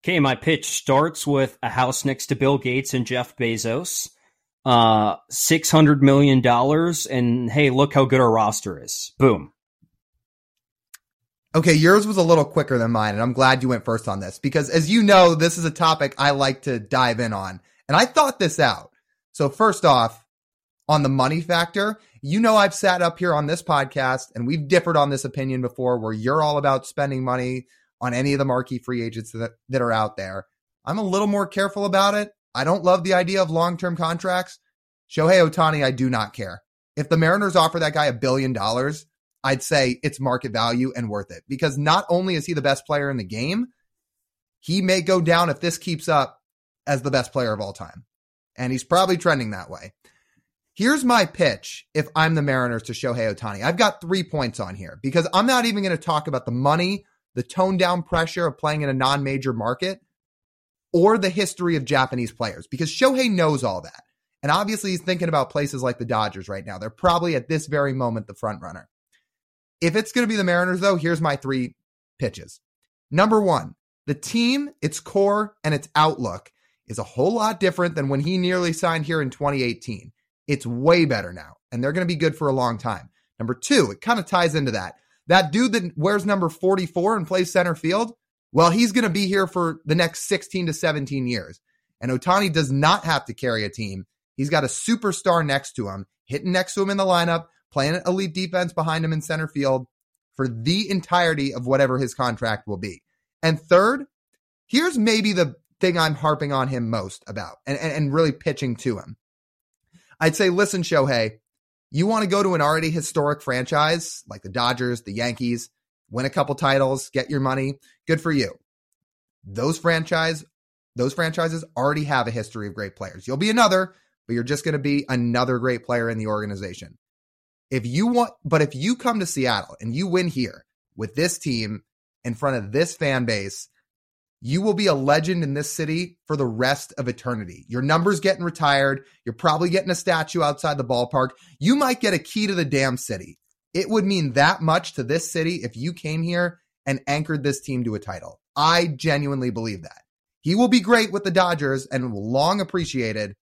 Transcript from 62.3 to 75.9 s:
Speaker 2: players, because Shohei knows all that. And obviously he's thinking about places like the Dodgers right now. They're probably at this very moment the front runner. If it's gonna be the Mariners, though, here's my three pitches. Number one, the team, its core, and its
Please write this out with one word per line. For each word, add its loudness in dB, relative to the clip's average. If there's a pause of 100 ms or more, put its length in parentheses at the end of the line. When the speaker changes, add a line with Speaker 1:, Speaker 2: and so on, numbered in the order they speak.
Speaker 2:
players, -8
because -4
Shohei 2
knows 0
all -2
that. -20 (380)
And 0
obviously -2
he's -4
thinking -2
about 0
places -4
like -2
the -6
Dodgers -4
right -10
now. -12
They're -10
probably 0
at -4
this -4
very -2
moment -4
the -18
front -8
runner. -16 (920)
If 0
it's -2
gonna 2
be -2
the 0
Mariners, 0
though, 4
here's 0
my 0
three -4 (440)
pitches. -8 (500)
Number 4
one, 0 (320)
the -2
team, -2 (100)
its -6
core, 0
and 0
its -6